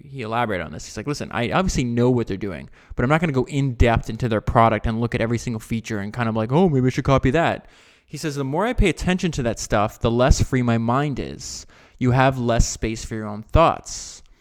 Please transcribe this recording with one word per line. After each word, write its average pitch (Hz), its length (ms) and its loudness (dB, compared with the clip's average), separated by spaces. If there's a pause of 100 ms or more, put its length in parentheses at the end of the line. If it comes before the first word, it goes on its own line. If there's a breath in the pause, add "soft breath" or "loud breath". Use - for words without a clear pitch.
he 135 180 -12
elaborated 107 440 -2
on - 60 -12
this. - 140 -12
He's - 100 -14
like, 107 100 -10
"Listen, 143 240 -6
I 120 220 -2
obviously 170 320 0
know 120 260 2
what 120 160 2
they're 98 100 -6
doing, 90 320 -8 (280 soft breath)
but 120 80 -2
I'm 123 40 2
not 156 120 2
gonna 165 120 0
go 127 120 2
in 139 300 -2
depth 117 360 4
into 113 180 -2
their 104 120 0
product 113 480 4
and 113 120 -2
look 117 140 -2
at 120 60 0
every 113 180 0
single 113 220 -6
feature 110 400 -6
and 101 120 -8
kind 117 160 -2
of 110 60 -2
like, 113 160 0
'Oh, 175 180 4
maybe 131 200 2
I - 20 2
should 127 140 -2
copy 135 260 4
that.'" 143 380 0 (360 soft breath)
He - 120 -16
says, 147 180 -6
"The 139 80 -4
more 147 240 -2
I 247 60 -2
pay 208 160 4
attention 180 420 0
to 139 140 -4
that 110 160 -2
stuff, 107 400 0
the 117 100 2
less 123 320 4
free 127 200 0
my 117 160 2
mind 127 420 -2
is. - 440 -12 (320 soft breath)
You 123 140 0
have 131 300 4
less 120 260 2
space - 380 -6
for - 100 -10
your 110 140 -8
own 104 160 -10
thoughts." - 800 0 (160 soft breath)